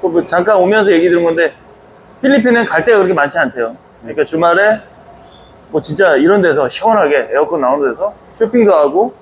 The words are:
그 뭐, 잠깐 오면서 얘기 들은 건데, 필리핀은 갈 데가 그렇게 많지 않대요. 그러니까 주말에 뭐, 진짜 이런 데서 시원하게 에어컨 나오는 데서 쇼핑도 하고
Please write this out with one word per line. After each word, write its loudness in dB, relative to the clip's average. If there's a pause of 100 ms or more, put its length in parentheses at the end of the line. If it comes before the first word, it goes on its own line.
그 -2
뭐, -2
잠깐 0
오면서 2
얘기 2
들은 2
건데, -2 (680)
필리핀은 2
갈 -2
데가 2
그렇게 2
많지 -2
않대요. -4 (260)
그러니까 -6
주말에 0 (880)
뭐, -4
진짜 0
이런 2
데서 0
시원하게 0
에어컨 -2
나오는 0
데서 -6 (260)
쇼핑도 2
하고 0